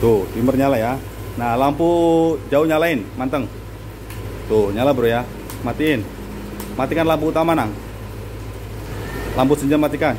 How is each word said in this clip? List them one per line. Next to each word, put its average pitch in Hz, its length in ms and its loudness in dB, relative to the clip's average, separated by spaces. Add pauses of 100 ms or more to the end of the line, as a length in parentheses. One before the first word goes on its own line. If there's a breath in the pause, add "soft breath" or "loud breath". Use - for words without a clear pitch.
Tuh, 107 320 4
dimmer 127 240 2
nyala 135 180 4
ya. 113 160 0 (460)
Nah, 120 160 0
lampu 143 320 4 (640)
jauh 151 160 4
nyalain, 156 340 2 (140)
manteng. 131 320 -2 (1040)
Tuh, 101 240 4
nyala, 127 160 4
bro, 123 160 2
ya. 117 160 2 (400)
Matiin. 127 400 0 (760)
Matikan 147 240 0
lampu 156 240 2
utama, 160 240 2
Nang. 135 240 0 (1600)
Lampu 139 240 4
senja 143 160 2
matikan. 151 420 2